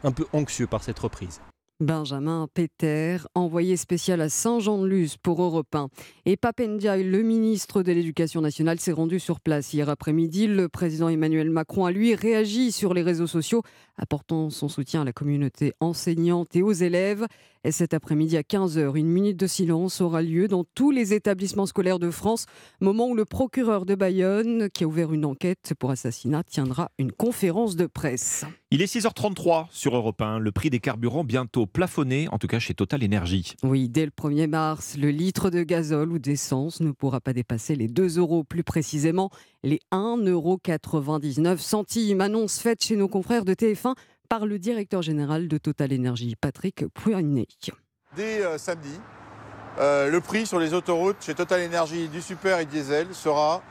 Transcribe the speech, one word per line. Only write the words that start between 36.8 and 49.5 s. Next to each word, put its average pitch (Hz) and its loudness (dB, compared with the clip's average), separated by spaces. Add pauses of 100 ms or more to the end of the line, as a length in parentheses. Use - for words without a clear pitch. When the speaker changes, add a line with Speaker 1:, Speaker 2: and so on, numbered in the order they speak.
Speaker 2:
pourra 131 -2
pas 131 -2
dépasser 120 -2
les 113 -2
deux 165 0
euros, 165 2
plus 170 -4
précisément 165 0 (340)
les 139 0 (120)
un 220 0
euro 180 2
quatre-vingt-dix-neuf 156 0
centimes. 208 0
Annonce 208 0
faite 233 0
chez 220 0
nos 196 2
confrères 202 0
de 185 2
T 214 2
F - -8
un 254 2 (360)
par 220 -2
le 208 -2
directeur 202 -2
général 156 -2
de 151 0
Total 143 -2
Energy, 120 -2
Patrick - -4
Pouyanné. 151 0 (680)
Speaker 4:
Dès, 214 -4
euh, 165 -2
samedi, 156 -8 (800)